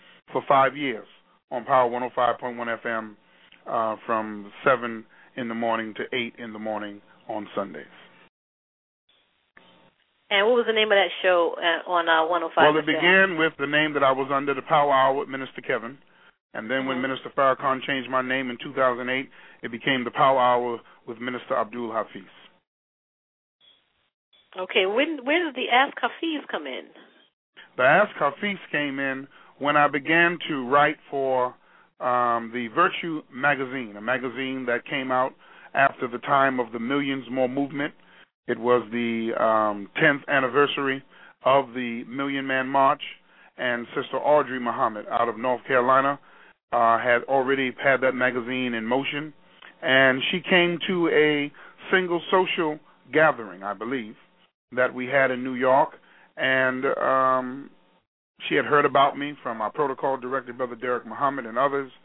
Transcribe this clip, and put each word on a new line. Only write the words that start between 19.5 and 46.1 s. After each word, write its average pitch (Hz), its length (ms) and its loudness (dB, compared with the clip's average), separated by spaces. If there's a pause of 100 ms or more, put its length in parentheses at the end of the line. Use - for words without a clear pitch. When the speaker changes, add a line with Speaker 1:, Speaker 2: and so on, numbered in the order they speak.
Speaker 1:
it 117 80 -10
became 123 340 -2
the 117 60 -4
Power 135 300 4
Hour 123 400 2 (260)
with 113 140 -14
Minister 123 360 -8
Abdul 113 360 -4
Hafiz. 104 300 -6 (2250)
Speaker 2:
Okay, 185 280 0
when, 277 360 0
where 311 220 0
did 285 100 -6
the 247 160 -6
Ask 262 300 2
Hafiz 311 500 -6
come 160 160 -8
in? 113 200 -12 (880)
Speaker 1:
The 127 60 0
Ask 170 360 6
Hafiz 180 380 -2 (160)
came 143 260 -4
in 135 300 -6 (300)
when 143 180 2
I 147 100 8
began 160 520 2 (100)
to 135 180 -4
write 143 300 4 (140)
for, 131 440 0 (460)
um, 120 520 0
the 120 220 -6
Virtue 165 480 0 (100)
magazine, 131 640 -4
a 101 40 -14
magazine 127 640 -4
that 120 200 -2
came 131 260 -6
out 127 220 0 (400)
after 135 340 0
the 117 100 -8
time 135 400 2
of 117 140 -6
the 117 60 -8
Millions 135 520 -4
More 127 180 0
movement. 139 460 -6 (540)
It 117 100 -4
was 120 240 2 (100)
the, 113 400 -2 (100)
um, 107 480 2 (100)
tenth 143 280 2
anniversary 135 760 0 (420)
of 131 300 2
the 120 340 -6
Million 139 380 -6
Man 131 200 -2
March, 139 360 2 (560)
and 120 300 -4
Sister - 300 -6
Audrey 135 420 2
Muhammad 117 500 -2
out 120 180 0
of 110 80 -4
North 120 300 -2
Carolina, 135 520 4 (540)